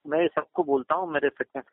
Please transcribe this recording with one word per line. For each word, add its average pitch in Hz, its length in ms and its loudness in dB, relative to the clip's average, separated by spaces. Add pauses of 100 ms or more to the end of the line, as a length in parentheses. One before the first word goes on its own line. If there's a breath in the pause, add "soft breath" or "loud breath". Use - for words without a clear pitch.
मैं 160 200 2
सबको - 360 -2
बोलता 139 320 2
हूँ 180 160 -2
मेरे 143 180 2
फिटनेस - 440 -6